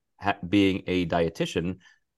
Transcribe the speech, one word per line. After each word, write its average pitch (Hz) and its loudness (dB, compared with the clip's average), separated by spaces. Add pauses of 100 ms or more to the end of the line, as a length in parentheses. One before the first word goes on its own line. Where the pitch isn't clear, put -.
(180)
ha-, 101 -2 (100)
being 98 4
a 92 0
dietitian, 85 -2 (380)